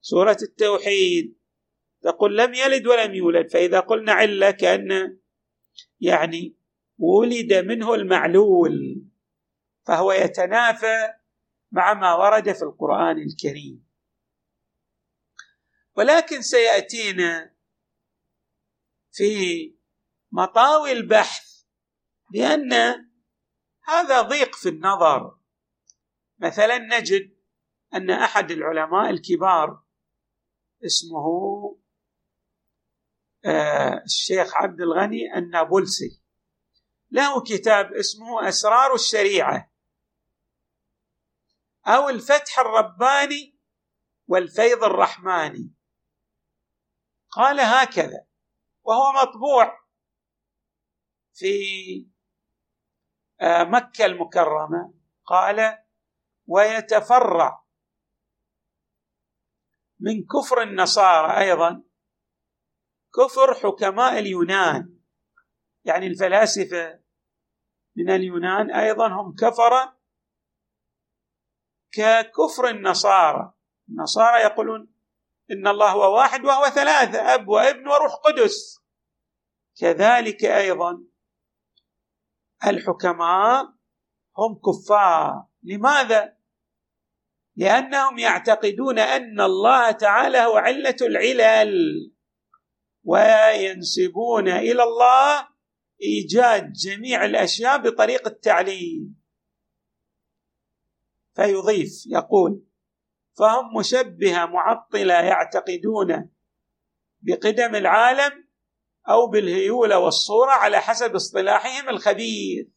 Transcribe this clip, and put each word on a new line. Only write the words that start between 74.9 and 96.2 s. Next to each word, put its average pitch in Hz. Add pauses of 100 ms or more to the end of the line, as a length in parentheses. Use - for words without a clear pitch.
إن 190
الله 208
هو 202
واحد 262
وهو 277
ثلاثة، 262
أب 214
وابن 254
وروح 294
قدس، - (1000)
كذلك 208
أيضًا 175 (1600)
الحكماء 185 (640)
هم 214
كفار. 165 (160)
لماذا؟ 220 (1200)
لأنهم 262
يعتقدون 220
أن 226
الله 220
تعالى 226
هو 226
علة 254
العلل، 214 (920)
وينسبون 196
إلى 233
الله 254 (540)
إيجاد 208